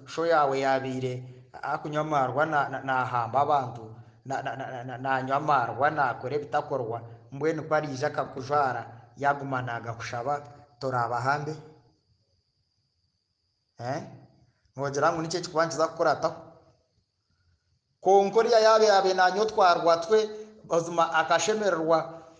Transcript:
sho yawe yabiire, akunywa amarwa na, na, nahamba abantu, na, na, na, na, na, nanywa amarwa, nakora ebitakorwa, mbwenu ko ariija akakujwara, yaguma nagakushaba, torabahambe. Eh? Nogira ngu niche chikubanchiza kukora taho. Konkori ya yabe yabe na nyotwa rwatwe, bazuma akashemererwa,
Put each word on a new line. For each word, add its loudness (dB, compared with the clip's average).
sho -4
yawe 4
yabiire, 0
akunywa -4
amarwa 0
na, 0
na, -8
nahamba 0
abantu, -2
na, -6
na, -8
na, -10
na, -10
na, -10
nanywa -2
amarwa, 2
nakora -2
ebitakorwa, -4
mbwenu -2
ko -2
ariija -2
akakujwara, -2
yaguma -2
nagakushaba, -6
torabahambe. -2
Eh? -6
Nogira 0
ngu -2
niche -4
chikubanchiza 0
kukora 0
taho. -2
Konkori 4
ya 6
yabe 6
yabe 6
na 4
nyotwa 4
rwatwe, 2
bazuma 0
akashemererwa, 0